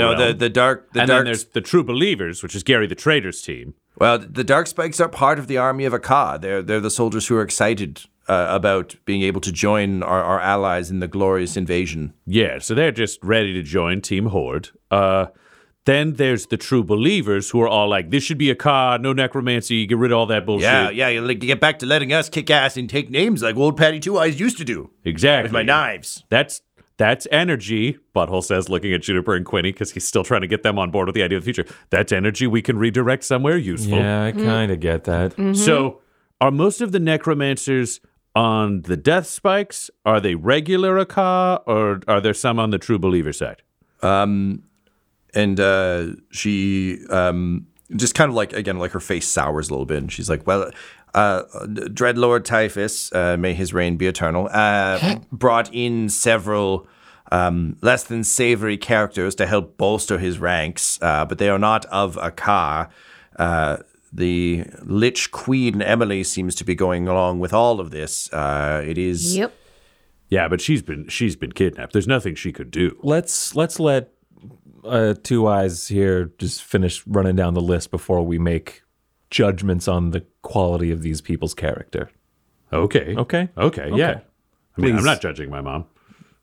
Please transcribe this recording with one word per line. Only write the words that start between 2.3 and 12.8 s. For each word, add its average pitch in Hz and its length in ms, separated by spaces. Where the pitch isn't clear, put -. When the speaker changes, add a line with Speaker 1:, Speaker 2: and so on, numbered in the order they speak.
Speaker 2:
which 92 140
is 98 80
Gary 113 240
the 87 80
Traitor's 120 460
team. 64 340
Speaker 1:
Well, 117 220
the 123 240
dark 147 240
spikes 165 320
are 165 100
part 143 300
of 131 80
the 135 100
army 131 280
of 123 80
Akka. 120 480
They're, 95 220
they're 107 160
the 107 120
soldiers 110 360
who 120 100
are 110 40
excited, 104 600
uh, 90 220
about 95 460
being 98 160
able 95 200
to 98 100
join 98 520
our, 90 200
our 90 160
allies 92 520
in 95 80
the 90 80
glorious 95 500
invasion. 82 560
Speaker 2:
Yeah, 90 340
so - 160
they're 151 160